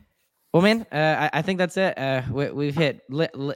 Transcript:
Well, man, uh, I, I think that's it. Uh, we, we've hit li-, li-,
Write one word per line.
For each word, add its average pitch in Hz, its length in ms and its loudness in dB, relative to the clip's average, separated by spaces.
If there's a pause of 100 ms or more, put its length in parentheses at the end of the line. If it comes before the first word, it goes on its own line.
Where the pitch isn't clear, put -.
(520)
Well, 170 100 6
man, 220 280 4
uh, 151 420 0
I, 143 60 0
I 160 40 0
think 185 160 -2
that's 180 180 -2
it. 190 200 0
Uh, 135 340 -2
we, 135 200 -2
we've 143 240 -4
hit 147 340 0
li-, 151 260 -2
li-, 139 220 -6